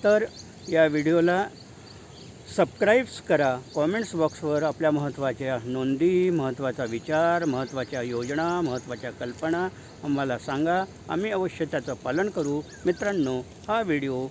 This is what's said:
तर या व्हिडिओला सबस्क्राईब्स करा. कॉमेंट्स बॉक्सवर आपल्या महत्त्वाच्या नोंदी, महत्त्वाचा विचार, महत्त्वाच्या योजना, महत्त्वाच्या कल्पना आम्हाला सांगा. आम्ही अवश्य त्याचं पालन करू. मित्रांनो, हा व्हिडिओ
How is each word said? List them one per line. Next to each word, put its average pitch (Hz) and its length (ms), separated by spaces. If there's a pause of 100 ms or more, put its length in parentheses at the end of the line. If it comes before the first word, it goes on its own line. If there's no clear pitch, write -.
तर 214 200 (440)
या 160 180
व्हिडिओला 170 600 (1080)
सबस्क्राईब्स 208 640
करा. 143 360 (180)
कॉमेंट्स 185 400
बॉक्सवर 151 480
आपल्या 156 280
महत्त्वाच्या 135 760
नोंदी, 139 680
महत्त्वाचा 135 540
विचार, 160 600
महत्त्वाच्या 131 580
योजना, 143 580
महत्त्वाच्या 123 500
कल्पना 160 580 (360)
आम्हाला 139 340
सांगा. 160 460 (240)
आम्ही 185 220
अवश्य 185 340
त्याचं 147 300
पालन 151 340
करू. 147 320 (260)
मित्रांनो, 175 540 (280)
हा 220 140
व्हिडिओ 139 480